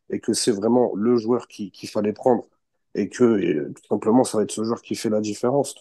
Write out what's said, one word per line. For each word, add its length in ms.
et 100
que 140
c'est 180
vraiment 440
le 220
joueur 300
qui, 240
qu'il 180
fallait 240
prendre 320
et 140
que, 140
euh, 520
tout 140
simplement 340
ça 140
va 60
être 80
ce 120
joueur 180
qui 140
fait 140
la 120
différence. 600